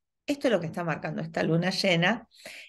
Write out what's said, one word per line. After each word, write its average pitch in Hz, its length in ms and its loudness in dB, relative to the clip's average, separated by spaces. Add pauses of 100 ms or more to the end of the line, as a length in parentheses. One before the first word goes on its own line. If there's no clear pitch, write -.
(260)
Esto 285 220 -2
es 247 40 2
lo 196 80 4
que 170 80 -4
está 175 160 -6
marcando 160 400 -4
esta 165 180 -4
luna 170 300 2
llena, 180 560 2 (420)